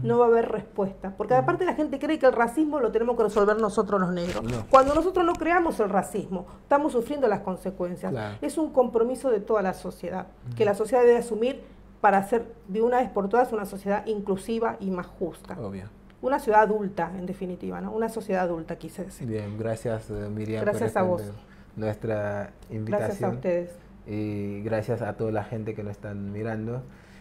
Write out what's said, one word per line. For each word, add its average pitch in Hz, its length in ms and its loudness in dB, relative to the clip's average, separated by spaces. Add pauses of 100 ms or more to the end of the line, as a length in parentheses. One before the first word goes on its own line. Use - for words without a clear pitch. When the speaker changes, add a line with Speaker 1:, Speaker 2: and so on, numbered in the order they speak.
Speaker 1:
no 233 120 4
va 240 60 8
a - 40 8
haber 233 200 4
respuesta. 190 680 -4
Porque 214 160 0
Speaker 2:
Ujú. 262 100 6
Speaker 1:
aparte 359 220 0
la 339 100 0
gente 277 240 -2
cree 302 180 0
que 277 80 4
el 254 80 8
racismo 294 460 2
lo 220 120 2
tenemos 233 260 0
que 233 60 4
resolver 208 360 4
nosotros 202 400 2
los 180 120 2
negros. 175 320 -4
Speaker 2:
No. - 260 -4
Speaker 1:
Cuando 277 260 8
nosotros 359 300 2
no 349 80 2
creamos 330 460 2
el 208 100 2
racismo, 185 580 -2 (160)
estamos 285 300 2
sufriendo 254 340 0
las 196 140 2
consecuencias. 185 720 -6
Speaker 2:
Claro. 214 300 -6
Speaker 1:
Es 294 160 -4
un 311 140 0
compromiso 247 580 2
de 214 120 2
toda 214 200 0
la 185 120 -2
sociedad, 180 540 -10 (280)
que 240 80 0
Speaker 2:
Ujú. 262 80 4
Speaker 1:
la - 40 0
sociedad 247 280 2
debe 240 140 8
asumir 233 440 -2 (400)
para 196 180 6
hacer 226 260 0 (220)
de 202 140 -2
una 247 180 4
vez 240 100 0
por 196 180 -2
todas 247 240 4
una 208 140 -2
sociedad 202 400 -4
inclusiva 220 720 -2
y 196 120 -4
más 180 160 -4
justa. - 520 -8
Speaker 2:
Obvio. 98 260 -10 (360)
Speaker 1:
Una 269 180 0
ciudad 214 220 8
adulta, 190 560 0
en 180 80 -8
definitiva, 180 560 -8
¿no? 196 100 -8
Una 220 180 -2
sociedad 196 340 -2
adulta, 165 340 -4
quise - 280 -12
decir. 143 220 -10
Speaker 2:
Bien, 107 320 -6
gracias, 113 500 -4
eh, 104 240 -6
Miriam, 107 300 -4
Speaker 1:
Gracias 214 300 0
Speaker 2:
por 196 80 2
Speaker 1:
a 185 40 2
vos. 180 160 0
Speaker 2:
extender 101 220 -12 (320)
nuestra 107 420 -2
Speaker 1:
Gracias 101 540 -6
a - 40 -6
Speaker 2:
invitación. 196 600 -2
Speaker 1:
ustedes. 175 360 -2 (360)
Speaker 2:
Y 104 560 -4
gracias 110 380 -2
a 104 160 -4
toda 113 140 -2
la 107 120 -2
gente 110 320 -6
que 104 80 -8
nos 104 80 -8
están 101 400 -10
mirando. 110 500 -6 (400)